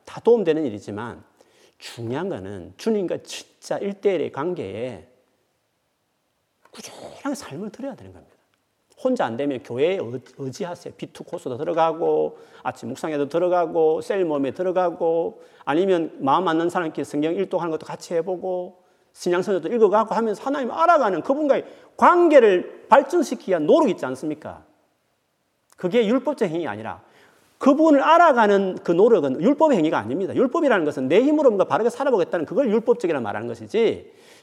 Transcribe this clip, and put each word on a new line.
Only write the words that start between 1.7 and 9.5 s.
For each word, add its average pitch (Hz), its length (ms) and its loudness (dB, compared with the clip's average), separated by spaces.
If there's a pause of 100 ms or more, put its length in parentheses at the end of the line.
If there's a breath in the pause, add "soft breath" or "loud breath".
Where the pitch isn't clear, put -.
중요한 127 520 -10
거는 95 480 -12
주님과 180 460 -4
진짜 - 540 -12
일대일의 196 540 -4
관계에 120 720 -8 (1700)
꾸준하게 - 640 -12
삶을 190 360 -12
들여야 262 240 -12
되는 95 180 -20
겁니다. - 180 -20 (720)
혼자 247 220 0
안 117 120 -6
되면 139 260 -4